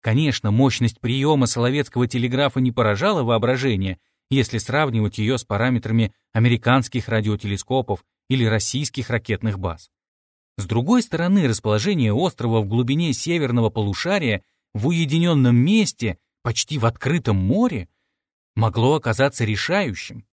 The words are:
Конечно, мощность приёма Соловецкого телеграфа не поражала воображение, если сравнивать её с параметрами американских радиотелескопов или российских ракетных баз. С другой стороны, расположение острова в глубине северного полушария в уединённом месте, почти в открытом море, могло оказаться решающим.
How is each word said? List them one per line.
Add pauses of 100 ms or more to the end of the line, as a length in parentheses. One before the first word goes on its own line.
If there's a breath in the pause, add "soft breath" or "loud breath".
Конечно,
мощность
приёма
Соловецкого
телеграфа
не
поражала
воображение, (300)
если
сравнивать
её
с
параметрами (200)
американских
радиотелескопов (260)
или
российских
ракетных
баз. (680)
С
другой
стороны,
расположение
острова
в
глубине
северного
полушария (300)
в
уединённом
месте, (240)
почти
в
открытом
море, (680)
могло
оказаться
решающим.